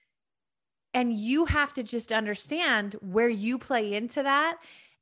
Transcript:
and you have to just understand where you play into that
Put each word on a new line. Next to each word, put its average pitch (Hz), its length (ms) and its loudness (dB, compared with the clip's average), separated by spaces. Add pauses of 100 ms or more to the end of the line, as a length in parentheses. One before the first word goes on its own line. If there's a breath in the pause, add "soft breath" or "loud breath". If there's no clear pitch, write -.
(920)
and 247 200 2
you 247 320 2
have 285 280 2
to 247 100 -6
just 226 280 -6
understand 214 920 0
where 214 280 2
you 233 300 -2
play 214 340 0
into 233 300 -2
that 302 340 2 (440 loud breath)